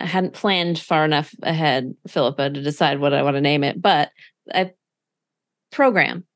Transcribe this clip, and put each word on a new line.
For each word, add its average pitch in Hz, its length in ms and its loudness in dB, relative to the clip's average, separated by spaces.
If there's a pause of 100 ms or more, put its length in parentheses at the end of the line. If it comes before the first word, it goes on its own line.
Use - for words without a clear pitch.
I - 60 -6
hadn't 185 260 -2
planned 175 480 -2
far 156 240 0
enough 147 280 0 (120)
ahead, 147 500 0 (140)
Philippa, 139 420 0
to 143 120 -8
decide 147 360 0
what 143 160 2
I 143 80 0
wanna 139 180 0
name 147 220 2
it, 147 180 -4
but 165 300 2 (420)
a 185 180 0 (1000)
program, 196 640 0